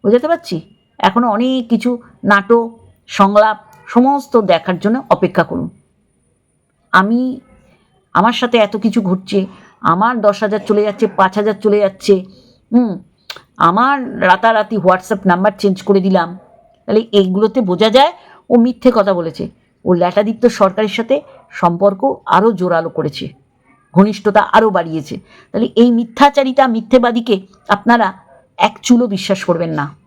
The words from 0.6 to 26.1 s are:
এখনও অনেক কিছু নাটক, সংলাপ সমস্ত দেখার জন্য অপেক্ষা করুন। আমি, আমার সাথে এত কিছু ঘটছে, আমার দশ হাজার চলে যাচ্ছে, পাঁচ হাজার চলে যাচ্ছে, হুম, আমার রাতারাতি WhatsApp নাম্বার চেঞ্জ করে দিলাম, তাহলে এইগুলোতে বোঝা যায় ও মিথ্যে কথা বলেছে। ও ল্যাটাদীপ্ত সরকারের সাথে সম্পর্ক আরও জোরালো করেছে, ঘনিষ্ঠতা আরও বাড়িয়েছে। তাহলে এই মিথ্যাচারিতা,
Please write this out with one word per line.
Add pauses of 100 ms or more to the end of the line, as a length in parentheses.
এখনও
অনেক
কিছু (260)
নাটক, (280)
সংলাপ (300)
সমস্ত
দেখার
জন্য
অপেক্ষা
করুন। (1200)
আমি, (720)
আমার
সাথে
এত
কিছু
ঘটছে, (360)
আমার
দশ
হাজার
চলে
যাচ্ছে,
পাঁচ
হাজার
চলে
যাচ্ছে, (480)
হুম, (600)
আমার
রাতারাতি
WhatsApp
নাম্বার
চেঞ্জ
করে
দিলাম, (460)
তাহলে
এইগুলোতে
বোঝা
যায় (360)
ও
মিথ্যে
কথা
বলেছে। (360)
ও
ল্যাটাদীপ্ত
সরকারের
সাথে (280)
সম্পর্ক (100)
আরও
জোরালো
করেছে, (600)
ঘনিষ্ঠতা
আরও
বাড়িয়েছে। (320)
তাহলে
এই
মিথ্যাচারিতা,